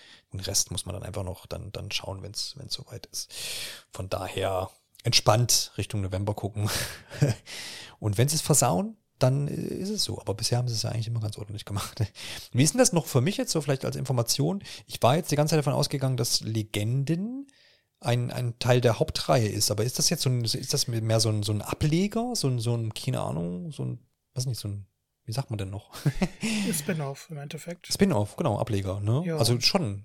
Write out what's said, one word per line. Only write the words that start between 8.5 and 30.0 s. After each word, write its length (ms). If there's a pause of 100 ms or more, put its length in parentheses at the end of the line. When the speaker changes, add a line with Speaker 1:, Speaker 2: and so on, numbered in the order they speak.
Speaker 1:
dann 300
ist 420
es 140
so. 160
Aber 140
bisher 240
haben 100
sie 80
es 80
ja 80
eigentlich 160
immer 120
ganz 180
ordentlich 280
gemacht. 360 (280)
<laughs> 240
Wie 100
ist 100
denn 60
das 140
noch 120
für 160
mich 160
jetzt 140
so 100
vielleicht 240
als 100
Information? 680 (220)
Ich 160
war 140
jetzt 160
die 40
ganze 160
Zeit 80
davon 140
ausgegangen, 440
dass 240
Legenden 1080 (520)
ein, 320
ein 280
Teil 200
der 200
Hauptreihe 480
ist. 240
Aber 120
ist 160
das 100
jetzt 120
so 80
ein, 160
ist 280
das 140
mehr 320
so 100
ein, 140
so 80
ein 100
Ableger? 720
So 120
ein, 120
so 160
ein, 180
keine 280
Ahnung, 500
so 120
ein, 160 (360)
weiß 100
nicht, 140
so 100
ein, 160 (400)
wie 80
sagt 160
man 80
denn 120
noch? 220 (140)
<laughs> 360
Speaker 2:
Ein 320
Spin-off 560
im 80
Endeffekt. 500
Speaker 1:
Spin-off, 480
genau, 220
Ableger, 420
ne? 260
Speaker 2:
Ja. 120
Speaker 1:
Also 220
schon 460